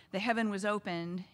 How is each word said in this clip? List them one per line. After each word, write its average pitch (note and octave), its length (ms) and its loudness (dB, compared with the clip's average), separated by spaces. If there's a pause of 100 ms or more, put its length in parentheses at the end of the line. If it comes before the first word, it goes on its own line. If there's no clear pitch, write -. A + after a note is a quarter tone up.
(120)
the F#3+ 80 -2
heaven A3+ 300 2
was G3 160 -2
opened, F3+ 580 -2 (100)